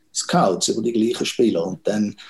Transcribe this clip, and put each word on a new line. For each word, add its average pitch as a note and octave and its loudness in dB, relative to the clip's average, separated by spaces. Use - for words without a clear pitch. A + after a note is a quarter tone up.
Scouts A2 0
über A2 -2
die A#2 -2
gleichen A2+ 0
Spieler. F#2+ 2
Und - -6
dann G#2 0